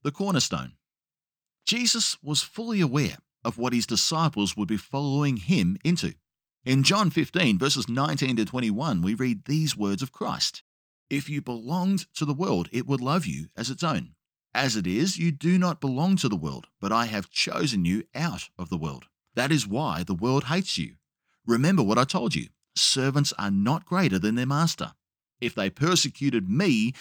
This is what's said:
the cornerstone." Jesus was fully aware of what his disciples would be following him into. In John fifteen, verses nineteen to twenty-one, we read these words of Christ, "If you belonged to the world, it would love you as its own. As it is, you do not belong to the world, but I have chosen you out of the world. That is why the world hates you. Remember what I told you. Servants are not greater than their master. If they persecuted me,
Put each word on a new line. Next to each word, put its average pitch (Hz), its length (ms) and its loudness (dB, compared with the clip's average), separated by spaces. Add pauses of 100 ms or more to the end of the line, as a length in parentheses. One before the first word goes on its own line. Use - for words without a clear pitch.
the 143 100 -4
cornerstone." 117 640 -2 (880)
Jesus 233 560 0
was 147 220 -2
fully 226 380 -4
aware 139 380 0 (260)
of 117 120 -2
what 123 160 0
his 120 140 2
disciples 120 680 0
would 104 100 -2
be 107 100 0
following 139 600 0
him 95 480 2
into. 165 300 0 (500)
In 135 180 4
John 190 260 4
fifteen, 147 480 2
verses 117 320 0
nineteen 135 460 0
to 113 100 0
twenty-one, 123 560 -2
we 95 140 0
read 117 300 -2
these 151 320 0
words 101 260 0
of 131 80 -6
Christ, - 540 -6 (440)
"If 139 200 -4
you 147 120 -4
belonged 170 720 -2
to 156 100 -4
the 143 100 -2
world, 170 380 0
it 127 160 -4
would 135 120 0
love 139 260 0
you 76 280 -6
as 117 160 -6
its 135 140 -6
own. 104 320 -4 (360)
As 127 220 0
it 90 140 -2
is, 165 300 0
you 165 120 2
do 160 260 2
not 180 240 0
belong 147 360 2
to 139 120 0
the 104 80 0
world, 71 300 -6 (140)
but 98 100 -4
I 117 160 2
have 107 240 -6
chosen 117 540 0
you 92 280 0
out - 460 -6
of 87 100 -8
the 90 80 -2
world. 73 300 -8 (280)
That 135 180 0
is 139 120 2
why 107 380 -2
the 98 140 -2
world 127 280 2
hates 170 320 -2
you. 67 200 -6 (500)
Remember 131 380 4
what 98 120 2
I 123 80 6
told 185 300 -2
you. 65 140 -4 (260)
Servants 135 640 2
are 101 140 -2
not 104 340 0
greater 170 320 2
than 107 160 2
their 123 120 0
master. 151 480 0 (460)
If 120 140 -4
they 98 160 0
persecuted 135 800 0
me, 123 500 2